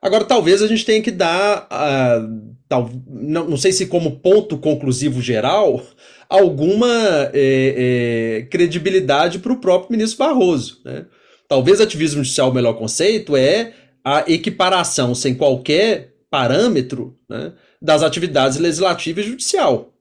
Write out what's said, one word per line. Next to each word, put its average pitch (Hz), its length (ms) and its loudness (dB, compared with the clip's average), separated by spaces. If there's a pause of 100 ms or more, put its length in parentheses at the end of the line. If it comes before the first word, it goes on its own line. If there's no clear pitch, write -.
Agora, 208 240 0
talvez 196 380 4
a 214 40 2
gente 220 180 0
tenha 220 180 2
que 240 80 -2
dar, 185 580 0
ah, 127 580 0 (400)
tal, 120 220 -2 (180)
não, 147 440 -6
não 143 60 -2
sei 185 140 2
se 185 140 -2
como 165 340 -4
ponto 185 380 2
conclusivo 135 640 -2
geral, 127 600 0 (460)
alguma, 190 1040 2
é, 123 1080 0
é, 127 80 -16
credibilidade 170 920 0
pro 254 180 -2
próprio 180 340 0
ministro 220 260 -2
Barroso, 208 680 0
né? 147 220 -14 (420)
Talvez 143 320 4
ativismo 151 440 0
judicial, 131 260 0
o 127 40 -2
melhor 120 200 2
conceito, 151 640 -2
é 202 360 2 (300)
a 147 240 0
equiparação 170 880 0
sem 127 220 -2
qualquer 147 800 0 (140)
parâmetro, 135 840 -2 (140)
né, 147 240 -12 (280)
das 151 200 2
atividades 143 560 0
legislativa 170 600 -2
e 208 40 -4
judicial. 233 760 -2